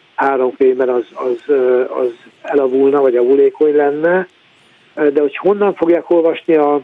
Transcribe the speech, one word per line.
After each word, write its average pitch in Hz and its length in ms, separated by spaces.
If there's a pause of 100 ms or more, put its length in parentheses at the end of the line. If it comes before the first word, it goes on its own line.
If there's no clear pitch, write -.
(160)
három 131 420
könyvben, 131 320
az, 123 140 (100)
az, 123 340
ö, 127 420
az 127 220 (300)
elavulna, 139 600
vagy 127 140
avulékony 139 600
lenne. 156 520 (680)
De 147 280
hogy 143 160
honnan 202 360
fogják 165 360
olvasni 165 460
a, 147 280